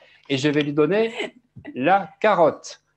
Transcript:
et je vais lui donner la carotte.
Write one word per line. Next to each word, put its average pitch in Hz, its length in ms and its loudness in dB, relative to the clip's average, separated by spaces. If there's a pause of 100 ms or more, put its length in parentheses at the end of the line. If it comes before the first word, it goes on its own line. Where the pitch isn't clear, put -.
(300)
et 139 80 -2
je 131 100 0
vais 147 160 2
lui 147 80 -6
donner 185 640 -2 (400)
la 170 340 0 (120)
carotte. 175 600 0 (160)